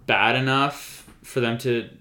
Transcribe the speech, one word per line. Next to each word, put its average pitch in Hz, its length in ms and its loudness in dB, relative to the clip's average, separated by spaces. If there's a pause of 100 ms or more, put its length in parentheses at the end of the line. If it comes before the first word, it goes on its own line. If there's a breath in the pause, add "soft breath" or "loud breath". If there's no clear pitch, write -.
bad 110 300 4
enough 131 640 0 (240)
for - 180 -4
them 117 180 0
to 120 300 -2 (120)